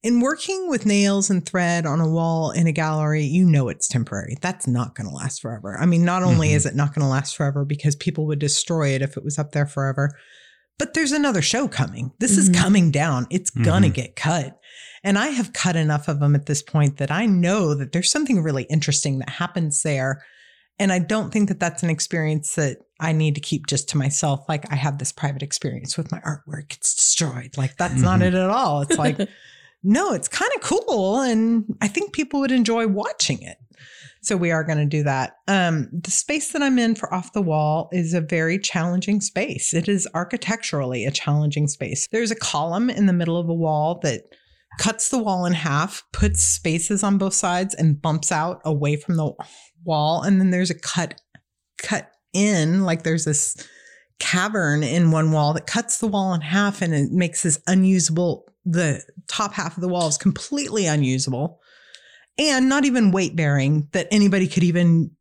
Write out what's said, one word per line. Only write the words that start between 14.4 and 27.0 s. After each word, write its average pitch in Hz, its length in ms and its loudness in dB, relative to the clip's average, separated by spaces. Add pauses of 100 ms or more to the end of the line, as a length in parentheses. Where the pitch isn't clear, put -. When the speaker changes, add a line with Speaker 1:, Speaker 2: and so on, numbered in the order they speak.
Speaker 1:
And 196 140 0
I 240 100 0
have 247 260 -4
cut 175 220 0
enough 151 320 0
of 143 120 -2
them 143 160 4
at 143 120 0
this 147 140 -2
point 143 360 2
that 139 140 -4
I 190 140 0
know 180 500 2
that 135 160 -6
there's 175 200 0
something 269 320 2
really 135 200 -2
interesting 143 560 0
that - 100 -8
happens 165 520 -4
there. 139 400 -2 (580)
And 196 120 2
I 180 80 2
don't 208 320 -2
think 208 180 2
that 185 100 -4
that's 170 240 -2
an 170 60 2
experience 156 680 -2
that 139 220 0 (220)
I 160 140 0
need 156 220 2
to 143 60 -8
keep - 260 -4
just - 220 -2
to 151 80 -2
myself. 139 520 0
Like, 147 220 -4
I 143 40 -2
have 139 220 -2
this 135 140 -6
private 139 320 -6
experience 131 540 -6
with 156 140 -6
my 165 80 -6
artwork. 151 560 -10
It's - 180 -2
destroyed. 127 640 -2